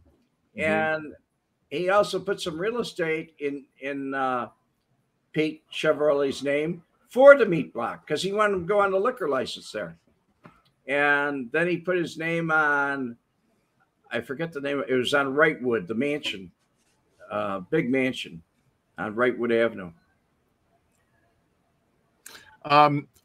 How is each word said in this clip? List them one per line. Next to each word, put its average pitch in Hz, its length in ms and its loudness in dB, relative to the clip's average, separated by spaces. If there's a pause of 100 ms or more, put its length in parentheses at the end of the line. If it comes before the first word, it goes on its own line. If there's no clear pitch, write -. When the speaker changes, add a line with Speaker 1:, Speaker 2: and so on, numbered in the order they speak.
(580)
Speaker 1:
Mm-hmm. - 40 -6 (440)
Speaker 2:
and 143 80 -16 (560)
he 175 200 -4
also 202 300 2
put 196 200 -4
some 165 180 -8
real 226 220 -4
estate 160 600 -4
in, 143 260 -6 (140)
in, 139 340 -8
uh, 131 340 -2 (880)
Pete 156 360 -4
Chiavarelli's 143 720 0
name 151 380 -2 (280)
for 277 260 12
the 247 100 2
meat 165 280 -2
block 110 340 -8
'cause 147 160 -4
he 190 80 -4
wanted 208 280 2
to 170 60 -8
go 208 140 2
on 196 120 4
the 190 80 2
liquor 220 280 -2
license 123 460 -4
there. 87 240 -8 (920)
And 143 640 0
then 165 160 0
he 180 100 0
put 180 200 -2
his 165 200 -6
name 165 340 -4
on, 143 640 0 (920)
I 117 120 -6
forget 160 320 -8
the 143 80 -8
name, 139 260 -4
it 131 60 -2
was 123 200 0
on 139 220 0
Wrightwood, 123 520 0
the 110 80 -6
mansion, 120 540 -6 (800)
uh, 104 300 -4
big 127 300 -2
mansion 127 520 -4 (560)
on 101 180 -8
Wrightwood 120 360 0
Avenue. 104 400 0 (2750)
Speaker 1:
Um, 147 460 6 (160)